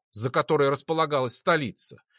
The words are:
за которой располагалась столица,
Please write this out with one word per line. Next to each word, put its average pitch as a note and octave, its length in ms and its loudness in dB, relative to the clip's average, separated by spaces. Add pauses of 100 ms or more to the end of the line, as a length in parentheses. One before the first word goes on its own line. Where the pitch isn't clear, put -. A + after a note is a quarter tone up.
(120)
за A#2 180 -4
которой D3 400 2
располагалась C#3+ 640 0
столица, D3+ 640 -2 (160)